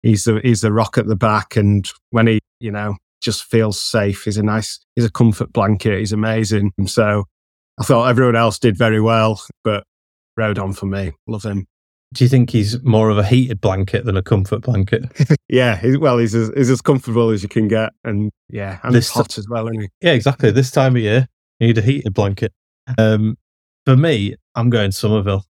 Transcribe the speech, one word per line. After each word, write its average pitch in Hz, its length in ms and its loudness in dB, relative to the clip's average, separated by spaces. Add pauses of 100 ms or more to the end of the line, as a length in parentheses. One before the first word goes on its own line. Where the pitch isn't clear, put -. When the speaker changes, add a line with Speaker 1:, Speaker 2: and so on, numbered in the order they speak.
Speaker 1:
He's 107 220 2
the, 107 180 0
he's 117 180 2
the 110 120 0
rock 110 240 -2
at 104 100 -2
the 107 80 0
back. 107 400 -2
And 101 340 2 (220)
when 117 160 2
he, 110 120 2 (200)
you 113 120 -10
know, 104 240 -6 (260)
just - 240 -6
feels 110 360 0
safe, 101 420 -2
he's 104 140 -4
a 107 60 -2
nice, 107 360 -4 (160)
he's 117 100 0
a 107 60 -4
comfort - 420 2
blanket. 104 460 0
He's 107 140 -4
amazing. 107 640 -2
And 98 120 -4
so 104 360 0 (540)
I 117 40 -4
thought 120 260 2
everyone 123 260 4
else 113 240 2
did 107 180 2
very 110 240 2
well, 110 400 2 (220)
but 107 200 -4 (560)
Rodon 98 360 -4
for 101 100 -10
me. 98 260 -6 (160)
Love 107 160 -8
him. 101 240 -6 (460)
Speaker 2:
Do 131 100 2
you 123 60 4
think 127 220 2
he's 113 320 -2
more 110 260 2
of 104 80 2
a 104 80 2
heated 123 340 0
blanket 98 460 -2
than 104 120 -2
a 92 60 -4
comfort 101 380 -2
blanket? 107 440 -2 (120)
Speaker 1:
<laughs> 147 200 2 (120)
Yeah, 123 280 2
he, 127 180 0
well, 143 220 2
he's 113 180 0
as, 113 220 0
he's 127 120 2
as 131 120 0
comfortable 120 480 0
as 107 120 -2
you 101 60 -8
can 110 220 0
get. 110 240 -2 (100)
And 104 280 -4 (180)
yeah, 98 340 -10
and 123 100 0
Speaker 2:
This 120 160 4
Speaker 1:
hot 120 200 -4
Speaker 2:
ti- - 100 -12
Speaker 1:
as 101 80 -12
well, 113 220 -6
isn't 110 100 -6
he? 101 80 -10 (140)
Speaker 2:
Yeah, 170 100 2
exactly. 131 400 2
This 127 200 0
time 131 260 2
of 120 40 0
year, 113 240 2 (360)
you 113 60 4
need 113 100 4
a 107 40 0
heated 113 320 -2
blanket. 101 380 -2 (460)
Um, 110 400 2 (480)
for 131 100 6
me, 131 400 2 (200)
I'm 117 140 0
going 104 220 0
Summerville. 101 540 -2 (140)